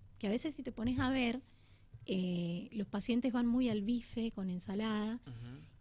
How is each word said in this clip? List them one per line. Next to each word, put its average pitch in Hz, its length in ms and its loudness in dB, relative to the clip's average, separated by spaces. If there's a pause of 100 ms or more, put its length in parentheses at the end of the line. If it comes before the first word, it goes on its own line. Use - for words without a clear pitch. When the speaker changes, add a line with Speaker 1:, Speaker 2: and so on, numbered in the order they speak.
(180)
Speaker 1:
que 214 100 -2
a - 20 2
veces 254 260 0
si 285 80 -8
te 247 100 -6
pones 247 260 2
a 262 100 4
ver, 254 320 2 (640)
eh, 175 680 0
los 214 140 -2
pacientes 233 440 2
van 240 160 2
muy 240 220 4
al 214 120 2
bife 226 500 -2
con 190 180 -4
ensalada 214 640 0 (100)
Speaker 2:
Ujú. 120 360 -10 (200)